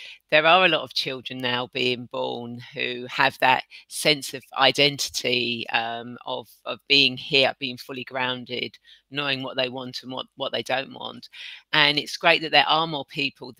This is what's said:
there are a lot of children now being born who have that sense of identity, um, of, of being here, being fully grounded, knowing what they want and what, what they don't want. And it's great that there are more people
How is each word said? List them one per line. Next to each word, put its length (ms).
there 160
are 200
a 20
lot 140
of 120
children 460
now 340
being 380
born 480
who 360
have 300
that 240
sense 460
of 100
identity, 1120
um, 560
of, 240
of 140
being 260
here, 420
being 200
fully 260
grounded, 760
knowing 320
what 140
they 140
want 340
and 80
what, 140
what 160
they 120
don't 300
want. 360
And 260
it's 200
great 240
that 100
there 160
are 200
more 180
people 540